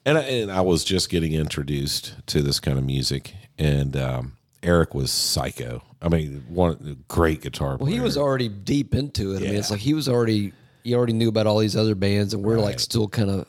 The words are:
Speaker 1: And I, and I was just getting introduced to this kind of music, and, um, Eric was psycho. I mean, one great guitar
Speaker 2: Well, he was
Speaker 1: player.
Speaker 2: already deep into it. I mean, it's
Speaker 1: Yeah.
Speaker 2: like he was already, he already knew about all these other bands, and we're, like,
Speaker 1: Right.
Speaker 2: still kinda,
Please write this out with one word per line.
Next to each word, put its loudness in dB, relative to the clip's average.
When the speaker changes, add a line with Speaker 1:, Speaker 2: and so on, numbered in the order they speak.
Speaker 1:
And 4
I, 2
and -2
I 2
was 4
just 0
getting 0
introduced -4
to 0
this 0
kind -2
of -2
music, -4
and, 0
um, -4
Eric 4
was -2
psycho. -4
I -2
mean, 0
one -2
great 2
guitar -4
Speaker 2:
Well, -2
he -2
was -2
Speaker 1:
player. 0
Speaker 2:
already 0
deep -2
into -2
it. -2
I -4
mean, -2
it's -2
Speaker 1:
Yeah. -2
Speaker 2:
like -4
he 2
was -2
already, 2
he 0
already 2
knew 4
about 2
all 4
these 2
other 4
bands, 2
and -4
we're, 2
like, 2
Speaker 1:
Right. -6
Speaker 2:
still 0
kinda, 0